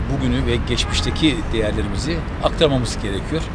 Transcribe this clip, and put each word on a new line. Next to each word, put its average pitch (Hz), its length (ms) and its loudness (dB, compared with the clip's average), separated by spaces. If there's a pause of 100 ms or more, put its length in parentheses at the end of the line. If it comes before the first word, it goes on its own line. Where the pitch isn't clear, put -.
(140)
bugünü 131 320 2
ve 120 100 2
geçmişteki - 840 0 (160)
değerlerimizi 107 640 0 (260)
aktarmamız 143 600 2
gerekiyor. 98 380 -2 (140)